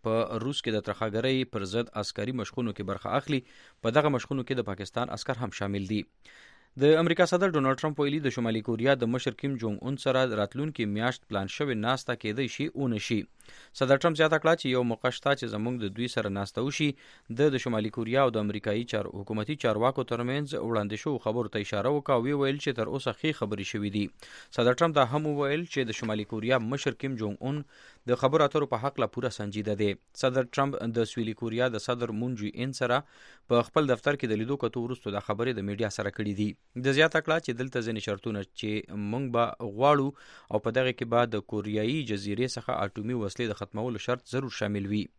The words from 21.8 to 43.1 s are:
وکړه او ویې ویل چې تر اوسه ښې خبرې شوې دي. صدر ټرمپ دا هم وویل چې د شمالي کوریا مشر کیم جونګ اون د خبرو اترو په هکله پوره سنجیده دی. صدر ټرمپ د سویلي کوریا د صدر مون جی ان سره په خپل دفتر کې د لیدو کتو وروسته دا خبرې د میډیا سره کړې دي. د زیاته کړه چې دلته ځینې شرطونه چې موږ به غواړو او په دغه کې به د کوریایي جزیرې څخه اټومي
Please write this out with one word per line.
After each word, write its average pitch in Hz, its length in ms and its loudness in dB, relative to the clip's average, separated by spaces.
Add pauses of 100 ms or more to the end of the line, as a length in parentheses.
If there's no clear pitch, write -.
وکړه 143 200 0
او 117 100 4
ویې 143 160 0
ویل 139 220 0
چې 120 160 -2
تر 113 140 -2
اوسه 131 260 -2
ښې 160 200 0
خبرې 101 320 -2
شوې 104 240 -2
دي. 101 100 2 (540)
صدر 120 200 4
ټرمپ 165 200 4
دا 131 120 8
هم 151 140 0
وویل 147 400 0
چې 127 260 -2
د - 80 -6
شمالي 107 340 -2
کوریا 113 360 2
مشر 139 340 -4
کیم 131 160 -4
جونګ 104 160 -2 (120)
اون 147 140 -2 (480)
د 123 120 4
خبرو 143 240 6
اترو 147 260 2
په 120 140 0
هکله 131 280 0
پوره 127 220 -2
سنجیده 104 440 -4
دی. 104 120 4 (300)
صدر 131 220 2 (120)
ټرمپ 139 200 2 (220)
د 113 140 2
سویلي 113 280 -2
کوریا 120 360 0
د 104 100 -2
صدر 120 340 -2
مون 123 220 -2
جی 104 80 -2 (160)
ان 135 140 -4
سره 123 180 2 (520)
په 120 180 6
خپل 156 240 2
دفتر 139 280 2
کې 113 140 0
د 107 80 0
لیدو 135 220 -2
کتو 117 200 -2
وروسته 117 320 -6
دا 107 120 -2
خبرې 113 300 0
د 101 100 -4
میډیا 104 300 -2
سره 101 200 -2
کړې 104 220 -2
دي. 104 100 2 (360)
د 135 120 4
زیاته 160 280 4
کړه 160 200 2
چې 131 60 -2 (100)
دلته 127 260 -4
ځینې 110 200 -4
شرطونه 101 360 -4 (160)
چې 107 420 -4 (100)
موږ 135 140 -4 (100)
به 117 100 4 (320)
غواړو 139 300 6 (440)
او 107 140 0
په 117 120 0
دغه 127 200 2
کې 123 160 -4
به 120 200 4
د 104 200 -4
کوریایي 107 440 0 (140)
جزیرې 101 440 -2
څخه 120 160 -6 (120)
اټومي 110 380 -4